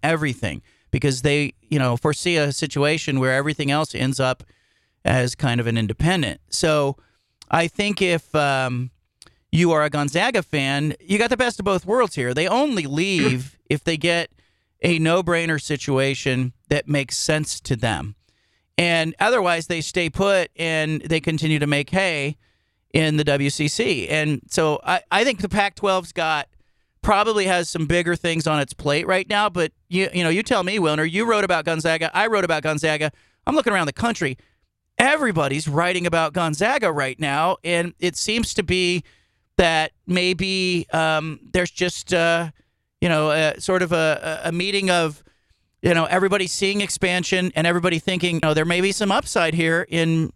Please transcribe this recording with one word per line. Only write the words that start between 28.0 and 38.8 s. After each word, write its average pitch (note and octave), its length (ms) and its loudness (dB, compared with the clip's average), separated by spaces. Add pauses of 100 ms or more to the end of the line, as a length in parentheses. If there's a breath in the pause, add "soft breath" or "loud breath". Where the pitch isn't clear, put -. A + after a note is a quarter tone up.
things E3 300 -2
on D3+ 140 2
its C#3 120 -4
plate D3 340 -2
right F#3+ 220 0
now. G#3 200 0
But, E3+ 240 -2 (160)
you, F#3 240 0
you F3+ 120 0
know, D#3+ 60 2
you F#3+ 120 0
tell G#3 200 0
me, G3 160 -2
Wilner, D#3 300 0
you G3 160 0
wrote G#3+ 200 2
about E3+ 200 0
Gonzaga. D#3+ 520 0
I G#3 100 2
wrote G#3 180 2
about D#3+ 180 0
Gonzaga. D3+ 500 -2 (340 soft breath)
I'm B3+ 80 0
looking B3+ 180 2
around F3 140 0
the C#3 60 -6
country. F3+ 460 -2 (600 soft breath)
Everybody's D#3+ 720 0
writing F3 380 0
about E3 260 0
Gonzaga F3+ 580 0
right C#3 300 -4
now. D3+ 440 0
And E3+ 340 -2
it F3 180 -2
seems A3 380 -2
to G#3 80 -2
be F3+ 420 0 (520 soft breath)